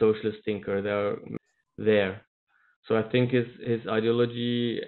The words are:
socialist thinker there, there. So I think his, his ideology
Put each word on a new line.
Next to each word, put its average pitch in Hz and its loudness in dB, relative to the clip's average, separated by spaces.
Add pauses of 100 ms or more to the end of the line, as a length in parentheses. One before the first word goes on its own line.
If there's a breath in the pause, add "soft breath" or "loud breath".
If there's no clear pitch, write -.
socialist 107 2
thinker 98 -4
there, 104 -2 (640)
there. 107 2 (640)
So 113 2
I 110 2
think 123 2
his, 120 2 (180)
his 117 -2
ideology 120 0